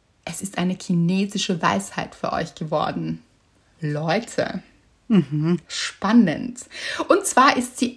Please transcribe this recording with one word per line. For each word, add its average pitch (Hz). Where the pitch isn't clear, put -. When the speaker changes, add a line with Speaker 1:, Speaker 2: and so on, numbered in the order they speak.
Speaker 1:
es 170
ist -
eine 180
chinesische 185
Weisheit -
für -
euch 165
geworden. 160
Leute, 160
Speaker 2:
Mhm. 160
Speaker 1:
spannend. -
Und -
zwar 269
ist -
sie 240